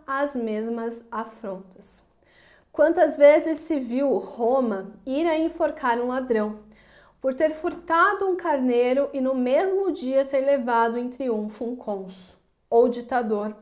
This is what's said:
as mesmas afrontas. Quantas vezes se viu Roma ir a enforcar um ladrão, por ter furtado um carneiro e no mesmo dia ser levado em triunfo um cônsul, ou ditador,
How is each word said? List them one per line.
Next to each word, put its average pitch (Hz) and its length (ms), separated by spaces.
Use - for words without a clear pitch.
as 277 280
mesmas 233 760
afrontas. 202 920
Quantas 320 460
vezes 302 400
se 311 200
viu 247 380
Roma 226 760
ir 285 220
a 320 120
enforcar 302 640
um 247 80
ladrão, 220 520
por 262 140
ter 311 160
furtado 349 760
um 370 80
carneiro 262 800
e 277 80
no 262 140
mesmo 349 580
dia 269 320
ser 269 160
levado 240 560
em 247 140
triunfo 226 540
um 247 120
cônsul, 190 600
ou 240 180
ditador, 214 720